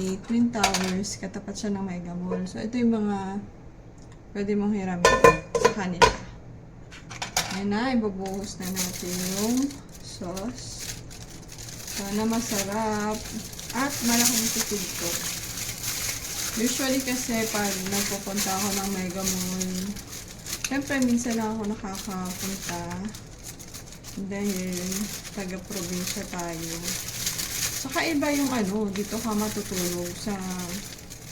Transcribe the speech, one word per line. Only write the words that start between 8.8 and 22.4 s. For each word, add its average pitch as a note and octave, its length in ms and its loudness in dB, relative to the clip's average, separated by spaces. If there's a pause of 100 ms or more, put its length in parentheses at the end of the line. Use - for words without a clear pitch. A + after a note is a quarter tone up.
yung A#3+ 320 2 (320)
sauce. - 960 -8 (1040)
Sana G#3 240 0
masarap. G#3+ 960 0 (560)
At C#4 160 2 (160)
malaking A#3 480 4
tipid G#3+ 240 0
to. E3+ 320 -2 (1400)
Usually C4 500 2
kasi B3 460 0
pag G#3 180 2 (240)
nagpupunta G3+ 640 0
ako G3+ 120 2 (100)
ng G3 160 0
Mega F#3 320 -2
Mall, F#3 480 0 (920)
syempre C#4 380 0
minsan A#3+ 340 4
lang A3 220 0
ako G#3 100 -2
nakakapunta. F#3+ 1120 -4 (1300)